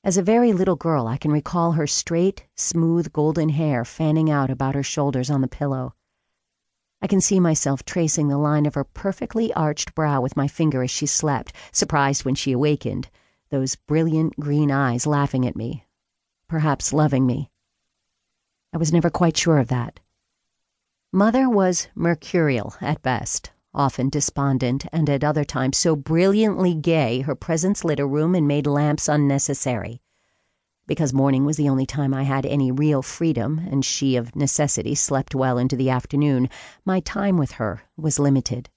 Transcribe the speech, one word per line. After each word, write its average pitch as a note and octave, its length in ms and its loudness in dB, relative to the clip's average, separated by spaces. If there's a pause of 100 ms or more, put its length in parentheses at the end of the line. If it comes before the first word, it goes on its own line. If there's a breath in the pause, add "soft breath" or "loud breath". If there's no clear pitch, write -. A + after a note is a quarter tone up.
As F3 140 0
a F#3+ 60 2
very A3+ 320 4
little F#3 200 2
girl, D3 320 0
I C3 120 -2
can D3+ 140 0
recall E3+ 400 0
her D3+ 140 0
straight, F3 680 -2
smooth E3 580 0
golden D#3+ 380 0
hair C#3+ 340 0
fanning D#3 460 0
out C#3 200 2
about C3+ 240 -2
her C#3 80 -2
shoulders C3+ 480 -2
on C#3 120 2
the B2+ 40 0
pillow. C3 480 -6 (1080)
I F3+ 60 -4
can G3 120 4
see F#3+ 180 2
myself D#3 460 2
tracing D#3 440 0
the C#3+ 100 0
line D3 260 2
of D3 100 -2
her C#3 100 -2
perfectly - 680 -4
arched D3+ 420 -2
brow C#3+ 280 0
with C3 140 -2
my C#3+ 120 0
finger C#3 340 0
as C3 80 -2
she - 160 -4
slept, - 460 -2 (200 loud breath)
surprised C#3 520 0
when C3 100 0
she C3+ 180 -2
awakened, B2+ 580 0 (400)
those C3+ 260 -2
brilliant D#3 640 0
green D3 300 2
eyes C3 360 0
laughing C#3+ 400 0
at - 80 -4
me, A#2 300 -8 (640)
perhaps D3+ 460 -2
loving C#3 320 2
me. B2 240 -2 (1200)
I E3+ 60 -10
was D#3 160 0
never E3+ 160 4
quite E3 260 2
sure D#3+ 240 2
of A#2 100 2
that. B2 300 -4 (1120)
Mother A3+ 380 4
was F#3+ 460 2
mercurial D#3+ 880 0
at D3 180 -4
best, - 500 -4 (220)
often C3+ 380 0
despondent, C#3 840 -2
and D#3 160 0
at C#3+ 160 0
other D3 180 0
times C3 360 -2
so D#3+ 180 2
brilliantly F#3 800 2
gay C#3+ 460 0
her C3+ 140 -4
presence E3+ 480 -2
lit D3+ 160 0
a C#3+ 80 0
room D3+ 280 0
and D#3 120 2
made C#3+ 200 0
lamps D3 420 0
unnecessary. C#3 960 -2 (840)
Because C#3+ 280 -2
morning C3+ 320 2
was D3 100 -2
the D3 140 2
only C3 160 0
time C3+ 260 -2
I C3+ 120 -2
had C3+ 200 -2
any C3+ 260 0
real D3 300 2
freedom, D3+ 580 -2
and C#3+ 240 -2
she C3 340 0
of A#2+ 200 -4
necessity C#3+ 580 -2
slept C#3 400 -2
well C3 220 0
into B2+ 200 0
the C3 120 0
afternoon, C3 600 0 (340 loud breath)
my F#3 160 0
time G3+ 380 0
with C#3 140 0
her G2+ 320 -6 (120)
was D3+ 220 -2
limited. C3+ 580 0